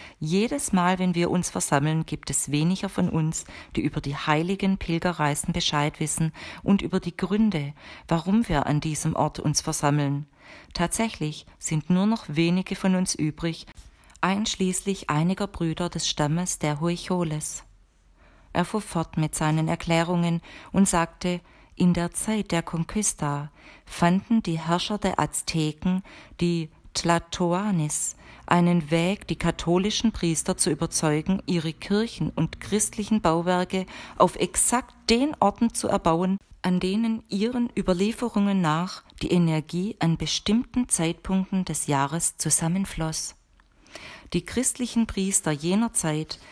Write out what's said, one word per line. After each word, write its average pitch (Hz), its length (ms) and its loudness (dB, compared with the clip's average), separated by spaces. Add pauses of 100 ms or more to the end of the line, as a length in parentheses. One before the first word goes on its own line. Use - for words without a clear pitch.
(200)
Jedes 202 540 -2
Mal, 180 260 4
wenn 185 160 0
wir 170 160 2
uns 175 180 0
versammeln, 156 560 0
gibt - 240 -8
es - 220 -2
weniger 160 360 0
von 185 220 0
uns, 160 360 -2 (300)
die - 60 -2
über 147 180 -2
die 143 160 -6
heiligen 185 640 0
Pilgerreisen 165 760 -2
Bescheid 151 460 -2
wissen 160 340 -2 (300)
und 202 180 4
über - 180 -2
die 175 160 -6
Gründe, 185 580 0 (340)
warum 196 400 2
wir 151 200 2
an 147 120 2
diesem 156 360 -2
Ort 147 240 0
uns - 220 0
versammeln. 147 680 0 (460)
Tatsächlich 170 720 -4 (140)
sind - 300 -2
nur 185 160 4
noch 220 220 0
wenige 170 480 0
von 185 200 2
uns 185 200 0
übrig, 156 500 -4 (560)
einschließlich 190 880 -2
einiger 175 380 2
Brüder 170 420 -4
des - 180 -4
Stammes 160 520 0
der 147 200 0
Huicholes. 170 840 -2 (920)
Er 175 80 2
fuhr 214 160 -4
fort - 360 -4
mit 156 180 0
seinen 160 320 2
Erklärungen 170 760 2 (300)
und 190 160 6
sagte, 175 540 0 (340)
in 180 180 4
der 170 180 0
Zeit 214 400 -2
der 165 120 2
Conquista 151 880 -2 (340)
fanden 196 560 2
die 165 180 -2
Herrscher 175 380 -2
der 196 220 -2
Azteken, 156 800 -2 (400)
die 170 300 -2 (240)
Tlatoanis, 170 1200 0 (320)
einen 175 420 4
Weg, 170 380 0
die 165 80 -2
katholischen 185 760 0
Priester 175 460 0
zu - 140 2
überzeugen, 156 720 0
ihre 165 260 0
Kirchen 202 600 -2
und - 280 -4
christlichen 208 640 0
Bauwerke 180 640 2 (320)
auf - 200 6
exakt - 580 0 (160)
den 269 280 2
Orten 202 360 2
zu - 120 -4
erbauen, 185 500 2 (260)
an 180 160 2
denen 220 500 0
ihren 233 480 0
Überlieferungen 202 800 0
nach 165 440 0 (180)
die - 80 -2
Energie 170 680 2
an 165 180 2
bestimmten 233 720 0
Zeitpunkten 185 720 0
des - 220 -4
Jahres 143 520 0
zusammenfloss. 165 1000 -2 (1000)
Die 175 120 0
christlichen 233 640 0
Priester 190 440 0
jener 180 420 0
Zeit 156 460 -2 (120)